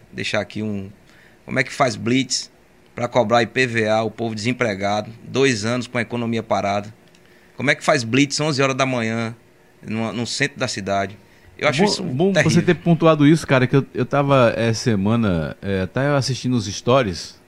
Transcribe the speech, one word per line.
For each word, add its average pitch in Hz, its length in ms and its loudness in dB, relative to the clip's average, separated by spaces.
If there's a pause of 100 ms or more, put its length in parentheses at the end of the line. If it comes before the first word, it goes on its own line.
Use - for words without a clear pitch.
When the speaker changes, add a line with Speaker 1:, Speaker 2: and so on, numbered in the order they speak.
(140)
Speaker 1:
Deixar 117 260 -4
aqui 101 220 -6
um, 101 300 -6 (520)
como - 140 -6
é 131 60 2
que - 100 -14
faz 127 220 -2
blitz 117 560 -2 (420)
pra 120 140 -6
cobrar 120 340 2
I 113 60 0
P 127 180 0
V 113 220 0
A, 110 160 2
o 110 80 -4
povo 113 240 -6
desempregado, 107 720 -2 (140)
dois 117 420 0
anos 120 220 -4
com - 100 -8
a 120 40 0
economia 113 420 -4
parada? 101 500 -2 (640)
Como 123 160 0
é - 20 2
que - 100 -6
faz 156 200 2
blitz 131 360 2
onze 147 220 0
horas 135 140 0
da 131 100 0
manhã 117 500 -4 (460)
numa, 110 320 -4
no 113 140 -4
centro - 320 -4
da 131 80 -2
cidade? 98 500 -4 (400)
Eu 135 100 -2
acho 147 140 2
Speaker 2:
Bom, 202 60 6
Speaker 1:
isso 202 160 -4
Speaker 2:
bom 170 300 0
Speaker 1:
terrível. 156 180 2
Speaker 2:
você 165 100 4
ter 175 140 4
pontuado 160 500 4
isso, 151 220 4
cara, 127 180 4
que 123 100 2
eu, 139 160 4
eu 123 140 -2
tava, 139 500 4
é, 117 180 0
semana, 104 840 0
é, 95 220 -4
até 123 280 -4
assistindo 127 460 0
os 104 120 -2
stories, 104 800 -2